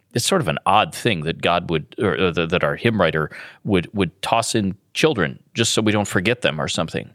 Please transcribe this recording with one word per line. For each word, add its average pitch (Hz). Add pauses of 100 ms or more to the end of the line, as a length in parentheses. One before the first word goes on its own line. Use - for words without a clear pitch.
(140)
it's 120
sort 190
of 117
an 71
odd 95
thing 95
that 80
God 87
would, 80
or, 98
or 90
that, 82
that 87
our 73
hymn 113
writer 80 (360)
would, 92
would 95
toss -
in 95 (180)
children 101 (140)
just 113
so 110
we 107
don't 104
forget 101
them 76
or 71
something. -